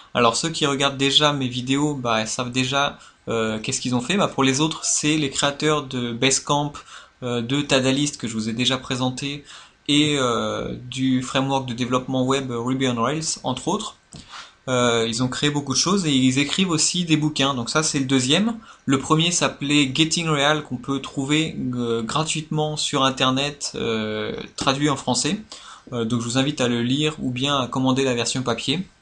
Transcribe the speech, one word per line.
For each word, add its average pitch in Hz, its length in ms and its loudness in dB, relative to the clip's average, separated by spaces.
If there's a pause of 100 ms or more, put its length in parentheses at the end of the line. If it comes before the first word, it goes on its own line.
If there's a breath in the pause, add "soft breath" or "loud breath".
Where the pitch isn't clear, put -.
(120 loud breath)
Alors 117 240 4
ceux 165 140 -2
qui 156 160 0
regardent 139 320 0
déjà 139 340 4
mes 135 160 -2
vidéos, 135 460 0
bah, 117 320 0
savent 123 260 -4
déjà, 135 460 0 (300 loud breath)
euh, 110 300 0
qu'est-ce - 220 -4
qu'ils 127 140 -2
ont 123 80 2
fait. 185 160 0
Bah, 156 100 2
pour 135 160 0
les 135 160 4
autres, 160 220 0
c'est - 340 0
les 143 140 0
créateurs 143 540 0
de 127 280 -4
Basecamp, 143 600 0 (480 loud breath)
euh, 120 180 -2
de 131 220 0
Tadalist 139 560 2
que 120 100 -6
je 110 60 -6
vous 110 160 -2
ai - 20 -2
déjà 127 240 0
présenté, 131 680 -4 (440 loud breath)
et, 147 300 4
euh, 113 560 0 (160)
du 127 320 2
framework 135 440 0
de 123 60 -6
développement 127 540 0
web 135 240 0
Ruby 127 380 0
on 117 140 0
Rails, 156 420 -2
entre 127 240 -4
autres. 208 280 -2 (720 loud breath)
Euh, 120 400 2
ils 113 140 -2
ont 127 60 2
créé 147 220 -2
beaucoup 143 220 -2
de 127 60 0
choses 185 280 2
et 147 60 2
ils 131 260 4
écrivent 170 320 2
aussi 170 340 0
des 156 120 2
bouquins. 147 380 0
Donc 117 160 -4
ça, 156 120 0
c'est 156 160 0
le 135 60 0
deuxième. 139 520 2 (280 loud breath)
Le 135 160 2
premier 160 320 2
s'appelait 143 600 2
Getting 160 360 2
Real, 147 340 2
qu'on 127 140 -8
peut 135 240 -2
trouver, 147 560 -2 (180)
euh, 117 280 -2
gratuitement 156 760 -2
sur 147 260 0
Internet, 135 720 0
euh, 110 600 -4 (180)
traduit 143 340 0
en 143 80 2
français. 147 440 0 (520 loud breath)
Euh, 117 120 -2
donc 120 160 0
je 120 60 -4
vous 120 120 0
invite 143 220 0
à 123 80 2
le 120 140 2
lire 147 380 2
ou 131 120 -2
bien 139 260 0
à 120 80 0
commander 131 380 2
la 127 100 2
version 120 280 -2
papier. 131 440 -2 (160)